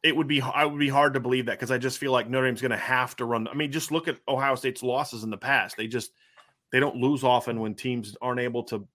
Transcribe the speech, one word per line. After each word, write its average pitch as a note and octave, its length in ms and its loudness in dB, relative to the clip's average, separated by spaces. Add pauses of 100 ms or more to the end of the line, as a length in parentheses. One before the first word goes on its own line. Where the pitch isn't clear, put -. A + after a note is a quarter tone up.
it D#3 120 4
would D#3 120 0
be, C#3+ 140 2
I C#3 240 2
would D3 140 -4
be C#3+ 100 2
hard C#3 240 4
to C3+ 60 2
believe B2 280 0
that G#2 120 -2
'cause A#2+ 120 -4
I B2+ 60 2
just B2+ 200 -2
feel C#3 140 -2
like A#2+ 180 2
Notre C3 160 2
Dame's A#2+ 160 0
gonna A#2+ 160 0
have B2+ 380 0
to B2 100 -4
run. A#2 220 -2
I - 60 -10
mean, D3 180 -2
just D#3 200 -4
look D#3+ 160 -2
at C#3+ 100 -4 (100)
Ohio C3+ 280 2
State's B2+ 280 -4
losses B2 400 -2
in A2 60 -4
the G#2 80 -6
past. A#2+ 400 0
They A2 100 -6
just, A2+ 240 -4 (600)
they B2+ 80 4
don't C#3 180 2
lose C3+ 260 2
often B2 360 2
when A2 140 -2
teams A#2 480 -6
aren't B2 200 -2
able A#2+ 240 -2
to G#2 300 -8